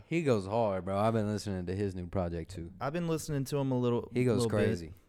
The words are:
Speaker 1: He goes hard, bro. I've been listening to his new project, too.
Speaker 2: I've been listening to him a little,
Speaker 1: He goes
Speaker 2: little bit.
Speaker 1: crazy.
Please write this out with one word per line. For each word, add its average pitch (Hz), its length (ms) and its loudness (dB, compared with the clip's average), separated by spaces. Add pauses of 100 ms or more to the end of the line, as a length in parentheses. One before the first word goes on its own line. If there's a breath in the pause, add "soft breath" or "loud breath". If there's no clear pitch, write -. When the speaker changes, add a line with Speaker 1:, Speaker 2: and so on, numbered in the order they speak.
Speaker 1:
He 170 160 0
goes 107 240 2
hard, 98 380 0
bro. 95 120 -2
I've 113 160 4
been 107 180 2
listening 98 360 -4
to 92 80 -2
his 98 180 -2
new 90 140 -6
project, 85 480 -4
too. 85 160 -10 (100)
Speaker 2:
I've 139 120 -4
been 170 140 -2
listening 156 380 -2
to 147 120 -2
him 135 140 0
a 127 80 2
little, 120 360 2
Speaker 1:
He 120 80 4
goes 120 200 4
Speaker 2:
little 110 140 2
bit. 101 80 4
Speaker 1:
crazy. 85 280 -2 (160)